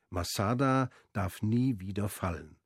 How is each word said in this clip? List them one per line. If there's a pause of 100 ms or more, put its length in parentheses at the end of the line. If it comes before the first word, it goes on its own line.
"Masada (240)
darf
nie
wieder
fallen."